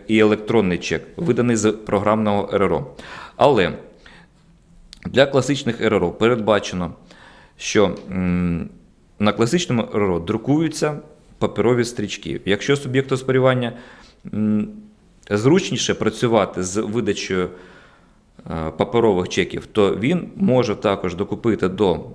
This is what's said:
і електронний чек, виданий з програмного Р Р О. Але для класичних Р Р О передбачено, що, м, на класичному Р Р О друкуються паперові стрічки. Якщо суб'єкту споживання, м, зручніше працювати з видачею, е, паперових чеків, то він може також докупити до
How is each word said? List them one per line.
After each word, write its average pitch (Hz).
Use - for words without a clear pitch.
і 110
електронний 107
чек, -
виданий 120
з 107
програмного 104
Р 98
Р 90
О. 71
Але 104
для 107
класичних 135
Р 107
Р 92
О 85
передбачено, 104
що, 98
м, 90
на 104
класичному 120
Р 107
Р 98
О 85
друкуються 147
паперові 113
стрічки. 101
Якщо 101
суб'єкту 135
споживання, 127
м, 107
зручніше 120
працювати 107
з 92
видачею, 101
е, 80
паперових 104
чеків, -
то 101
він 143
може 123
також 95
докупити 98
до 92